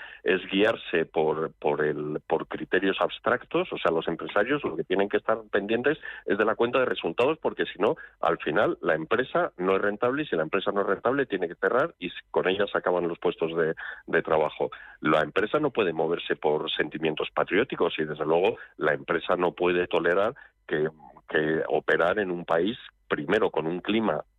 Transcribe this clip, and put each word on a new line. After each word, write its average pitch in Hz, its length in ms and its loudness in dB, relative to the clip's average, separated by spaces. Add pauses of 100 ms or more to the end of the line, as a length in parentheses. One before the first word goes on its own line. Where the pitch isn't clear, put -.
(240)
es 92 160 2 (100)
guiarse 95 560 2
por, 78 480 0
por 76 300 0
el, 76 440 -2
por 78 200 0
criterios 92 540 0
abstractos. 123 720 -2
O 85 60 -4
sea, 82 120 0
los 82 160 0
empresarios 101 560 0
lo 80 140 -4
que 80 80 -4
tienen 98 240 0
que 104 80 0
estar 113 220 -2 (120)
pendientes 113 460 0 (280)
es 101 120 0
de 107 80 2
la 110 100 2
cuenta 123 240 2
de 123 60 2
resultados, 117 540 0
porque 98 260 -2
si - 140 -8
no, 117 160 2 (260)
al 82 160 2
final 101 440 0
la 82 120 2
empresa 117 640 0
no 95 180 2
es 98 60 0
rentable 120 420 0
y - 40 -10
si - 100 -4
la 78 60 0
empresa 95 280 -2
no 101 100 0
es 98 60 -2
rentable 120 380 0
tiene 90 220 -2
que 85 80 -12
cerrar 123 440 0
y 90 80 -6
s-, - 80 -12 (140)
con - 180 0
ella 98 240 2
se 90 60 0
acaban 87 300 2
los 85 120 -4
puestos 82 380 -2
de, 82 160 2 (320)
de 82 160 2
trabajo. 76 480 0 (320)
La 78 200 4
empresa 95 380 0
no 147 120 0
puede 95 200 2
moverse 80 440 0
por 78 360 0
sentimientos 78 600 -2
patrióticos 87 640 0
y 78 80 -2
desde 76 200 -4
luego 85 320 2 (200)
la 76 160 2
empresa 80 420 -2
no 87 180 2
puede 90 340 2
tolerar 90 480 2 (320)
que, 78 200 0 (400)
que 78 400 0
operar 80 520 2
en 92 120 -2
un 87 140 -6
país, 87 320 0 (320)
primero, 82 400 0
con 78 160 -2
un 87 140 -2
clima 104 440 0 (160)